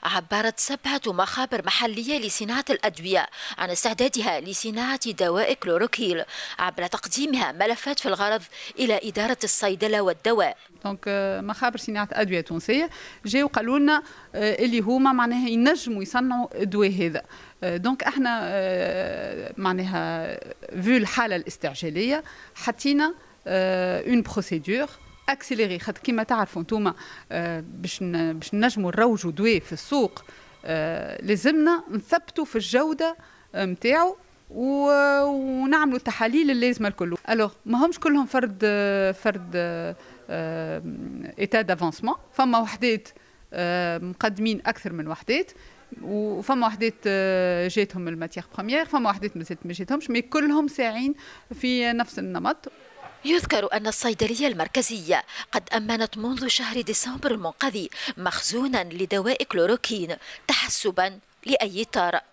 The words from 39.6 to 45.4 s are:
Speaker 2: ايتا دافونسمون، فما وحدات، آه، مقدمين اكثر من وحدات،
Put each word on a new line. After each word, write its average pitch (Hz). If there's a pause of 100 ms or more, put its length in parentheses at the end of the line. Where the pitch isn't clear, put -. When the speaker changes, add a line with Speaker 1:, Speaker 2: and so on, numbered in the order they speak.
Speaker 2:
ايتا 220
دافونسمون، 180 (180)
فما 247
وحدات، 220 (440)
آه، 175
مقدمين 202
اكثر 208
من 156
وحدات، 254 (520)